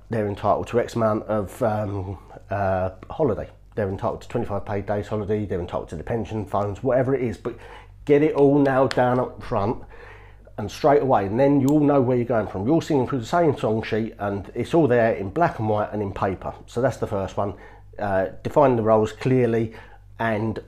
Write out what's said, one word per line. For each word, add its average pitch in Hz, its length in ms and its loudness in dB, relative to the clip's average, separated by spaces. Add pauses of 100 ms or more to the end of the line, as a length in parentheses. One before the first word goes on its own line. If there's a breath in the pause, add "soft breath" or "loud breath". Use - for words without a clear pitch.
they're 107 180 -2
entitled 95 420 0
to 117 100 2
X - 160 -2
amount 110 300 0
of, 104 360 -4
um, 101 560 -4 (320 loud breath)
uh, 95 400 0 (220)
holiday. 104 360 -2 (280)
They're 107 120 0
entitled 98 360 -4
to - 40 -16
twenty-five 101 380 -4
paid 101 220 -4
days 104 200 -2
holiday, 104 380 -2
they're 92 140 -4
entitled 85 300 -6
to 87 80 -10
the 78 60 -10
pension 107 420 -4
funds, 101 360 -4
whatever 131 320 2
it 127 80 0
is, 110 160 -4
but - 160 -8 (520 loud breath)
get 147 180 6
it 156 100 2
all 143 240 6
nailed 135 380 4
down 123 240 4
up - 240 -4
front 110 340 -2 (800 loud breath)
and 101 140 -6
straight 147 320 4
away, 110 240 2
and 110 120 -2
then 139 220 6
you 123 60 2
all 151 120 4
know 143 220 4
where 123 160 2
you're 120 80 0
going 110 220 0
from. 95 180 -6
You're 143 80 2
all 160 80 4
singing 135 260 0
through 135 120 -2
the 113 80 -8
same 160 280 2
song 110 280 0
sheet, 110 340 -2
and 101 380 -6
it's 117 180 -4
all 160 140 6
there 117 260 4
in 98 160 -4
black 160 300 0
and 107 100 0
white 104 240 0
and 107 80 -2
in 101 100 -4
paper. 95 440 -4 (100)
So - 160 -6
that's 127 160 0
the 117 80 -6
first 95 320 -4
one. 101 160 -2 (460 loud breath)
Uh, 95 300 0 (120)
define 131 360 4
the 110 40 0
roles 110 300 4
clearly 117 640 0 (420 loud breath)
and 110 500 -2